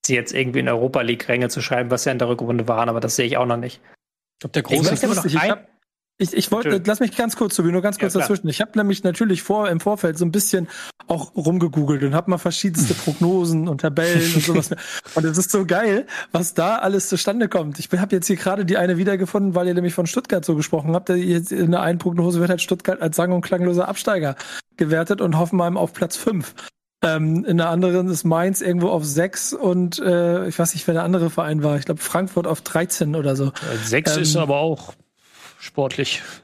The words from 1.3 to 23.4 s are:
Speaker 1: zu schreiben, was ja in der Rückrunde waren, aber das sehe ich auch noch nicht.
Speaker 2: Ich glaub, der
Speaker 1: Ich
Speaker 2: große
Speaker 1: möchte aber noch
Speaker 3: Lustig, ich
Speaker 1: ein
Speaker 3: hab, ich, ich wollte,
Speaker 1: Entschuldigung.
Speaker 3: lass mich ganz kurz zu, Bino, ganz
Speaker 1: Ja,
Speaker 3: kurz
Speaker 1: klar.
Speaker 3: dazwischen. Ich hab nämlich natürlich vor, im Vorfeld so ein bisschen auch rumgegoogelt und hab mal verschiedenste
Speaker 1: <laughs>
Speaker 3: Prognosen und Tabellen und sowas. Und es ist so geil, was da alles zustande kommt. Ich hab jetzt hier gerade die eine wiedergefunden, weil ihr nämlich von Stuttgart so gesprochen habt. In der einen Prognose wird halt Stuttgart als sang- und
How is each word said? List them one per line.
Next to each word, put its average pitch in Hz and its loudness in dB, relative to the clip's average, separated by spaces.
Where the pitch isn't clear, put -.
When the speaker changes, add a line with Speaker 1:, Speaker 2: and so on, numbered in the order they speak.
Speaker 1:
zu - -6
schreiben, 123 -2
was 123 -2
ja 139 0
in 123 -4
der 120 0
Rückrunde 117 0
waren, 117 2
aber 117 -2
das - -2
sehe 127 2
ich 120 -2
auch 123 2
noch 120 0
nicht. 123 -10
Speaker 2:
Ich - -20
glaub, - -12
der 151 0
Speaker 1:
Ich - -8
Speaker 2:
große 147 4
Speaker 1:
möchte - 0
aber 208 2
noch 170 -2
Speaker 3:
Lustig, 156 0
ich 156 2
Speaker 1:
ein 208 2
Speaker 3:
hab, - -4
ich, 190 -2
ich - -2
wollte, 170 0
Speaker 1:
Entschuldigung. 180 0
Speaker 3:
lass 208 0
mich 233 0
ganz 233 -2
kurz 214 0
zu, - 0
Bino, 170 2
ganz 202 0
Speaker 1:
Ja, - -4
Speaker 3:
kurz 190 0
Speaker 1:
klar. 175 2
Speaker 3:
dazwischen. 190 0
Ich 147 -2
hab 214 -2
nämlich 202 2
natürlich 185 2
vor, 208 0
im 165 0
Vorfeld 185 0
so 175 2
ein 165 0
bisschen 185 0
auch 160 -4
rumgegoogelt 151 2
und 139 0
hab 165 0
mal 180 0
verschiedenste 165 0
Speaker 1:
<laughs> - -4
Speaker 3:
Prognosen 170 2
und 147 -2
Tabellen 165 2
und 156 4
sowas. 160 2
Und 160 2
es 160 0
ist 185 0
so 196 2
geil, 208 2
was 175 -2
da 185 2
alles 190 0
zustande 208 0
kommt. 151 -2
Ich - -12
hab 190 0
jetzt 180 0
hier 196 2
gerade 196 0
die 170 2
eine 180 2
wiedergefunden, 196 0
weil 180 2
ihr 175 0
nämlich 175 0
von 170 0
Stuttgart 196 -2
so 165 0
gesprochen 156 0
habt. 180 -2
In 175 2
der 175 2
einen 170 0
Prognose 175 0
wird 175 2
halt 175 0
Stuttgart 185 -2
als 160 0
sang- 180 2
und 175 2